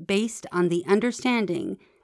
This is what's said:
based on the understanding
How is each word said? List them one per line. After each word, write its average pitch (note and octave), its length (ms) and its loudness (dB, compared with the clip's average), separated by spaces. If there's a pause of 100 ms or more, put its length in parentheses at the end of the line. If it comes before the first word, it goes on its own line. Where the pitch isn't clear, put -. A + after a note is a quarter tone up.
based G#3 480 -2
on F3+ 180 2
the E3+ 180 0
understanding A3 920 0 (240)